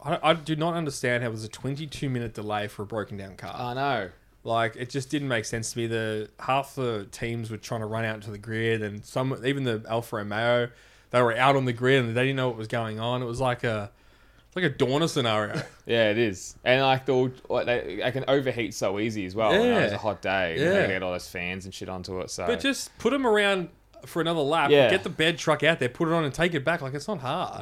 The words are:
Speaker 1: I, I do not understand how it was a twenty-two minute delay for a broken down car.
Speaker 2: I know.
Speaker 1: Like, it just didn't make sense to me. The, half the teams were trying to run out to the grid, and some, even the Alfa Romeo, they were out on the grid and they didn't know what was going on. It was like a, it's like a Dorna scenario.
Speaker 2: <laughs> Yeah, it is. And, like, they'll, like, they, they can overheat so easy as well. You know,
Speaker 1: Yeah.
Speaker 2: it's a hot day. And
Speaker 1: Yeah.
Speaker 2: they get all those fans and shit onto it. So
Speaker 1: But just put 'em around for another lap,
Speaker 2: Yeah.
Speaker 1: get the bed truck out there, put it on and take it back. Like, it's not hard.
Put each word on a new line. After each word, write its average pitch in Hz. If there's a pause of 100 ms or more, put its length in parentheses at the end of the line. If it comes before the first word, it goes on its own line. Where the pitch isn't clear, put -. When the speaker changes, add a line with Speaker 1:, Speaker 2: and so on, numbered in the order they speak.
Speaker 1:
I, 156
I 156
do 156
not 165
understand 131
how 123
it -
was 110
a 107
twenty-two 139
minute 120
delay 104
for -
a 98
broken 104
down 95
car. 110
Speaker 2:
I 123
know. 127 (320)
Speaker 1:
Like, 113
it 123
just 135
didn't 143
make 113
sense 113
to 123
me. 117
The, 110 (120)
half 135
the 117
teams 117
were 110
trying 113
to 107
run 110
out 110
to 113
the 104
grid, 110
and 104
some, 131
even 139
the 113
Alfa 117
Romeo, 117 (440)
they 123
were 117
out 135
on 131
the 127
grid 127
and 113
they 123
didn't 135
know 131
what 113
was 110
going 110
on. 123
It -
was 120
like 123
a, 107 (580)
it's -
like 180
a 143
Dorna 139
scenario. 110
Speaker 2:
<laughs> - (140)
Yeah, 113
it 104
is. 104
And, 127
like, 131
they'll, 131 (200)
like, 110
they, 101
they 123
can 131
overheat 127
so 101
easy 107
as 92
well. 110
You 190
know, 233
Speaker 1:
Yeah. 240
Speaker 2:
it's 110
a 98
hot 101
day. 95
And 85
Speaker 1:
Yeah. 175 (100)
Speaker 2:
they 127
get 92
all 90
those 90
fans 90
and 92
shit 92
onto 92
it. -
So 95
Speaker 1:
But 240
just -
put 240
'em 269
around 202 (380)
for 170
another 165
lap, 143
Speaker 2:
Yeah. 139
Speaker 1:
get 185
the 190
bed 160
truck 151
out 156
there, 123
put 170
it 160
on 165
and 135
take 170
it 131
back. 160
Like, 135
it's 143
not 208
hard. 127